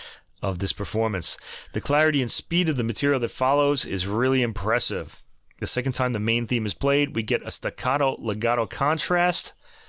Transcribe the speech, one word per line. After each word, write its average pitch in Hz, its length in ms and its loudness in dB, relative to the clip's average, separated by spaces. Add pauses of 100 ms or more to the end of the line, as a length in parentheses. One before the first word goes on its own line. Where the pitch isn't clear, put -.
(420)
of 95 160 0
this 95 140 0
performance. 107 640 -2 (340)
The - 80 -2
clarity 147 420 2
and 120 80 0
speed 175 380 0
of 151 80 0
the 123 80 0
material 131 360 0
that 117 100 0
follows 143 540 2
is 95 220 -2
really 127 360 2
impressive. 107 800 -2 (360)
The - 80 -4
second 127 260 0
time 127 200 0
the 110 80 -2
main 113 260 0
theme 113 200 0
is 101 80 -2
played, 139 400 0
we 117 80 -2
get 113 240 -2
a 92 40 -4
staccato 131 680 -2
legato 113 480 0
contrast 170 880 0 (340)